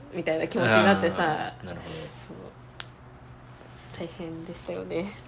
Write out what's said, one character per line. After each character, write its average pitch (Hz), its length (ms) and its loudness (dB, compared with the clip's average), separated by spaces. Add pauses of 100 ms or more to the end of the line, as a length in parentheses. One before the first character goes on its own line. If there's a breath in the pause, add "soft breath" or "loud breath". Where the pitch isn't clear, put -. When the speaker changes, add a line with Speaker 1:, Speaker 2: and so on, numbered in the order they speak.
(140)
Speaker 1:
み 175 100 -4
た 160 100 2
い 160 40 2
な 160 100 0
気 - 80 -2
持 180 80 6
ち - 40 6
に - 40 8 (120)
な 196 140 8
っ 190 40 2
て 170 80 4
さ、 - 140 2
Speaker 2:
あ - 20 4 (360)
ー、 - 40 -10
な 175 80 -8
る - 60 -8
ほ 160 100 -12
ど。 160 40 -8 (240)
Speaker 1:
そ - 140 -14
う。 - 40 -12 (1600)
「大 170 120 -10 (100)
変 165 260 -10
で 175 80 -12
し 170 100 -12
た 180 100 -8
よ 185 120 -6
ね」 185 280 -4 (160)